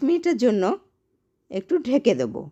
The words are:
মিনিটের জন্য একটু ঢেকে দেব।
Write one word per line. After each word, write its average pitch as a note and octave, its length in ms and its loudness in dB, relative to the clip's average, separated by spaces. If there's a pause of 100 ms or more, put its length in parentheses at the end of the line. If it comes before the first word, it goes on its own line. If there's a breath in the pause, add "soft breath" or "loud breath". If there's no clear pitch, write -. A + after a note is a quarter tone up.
মিনিটের E4+ 340 0
জন্য G#3+ 260 2 (880)
একটু F#3+ 280 -4
ঢেকে B3 360 2
দেব। B2 200 -4 (180)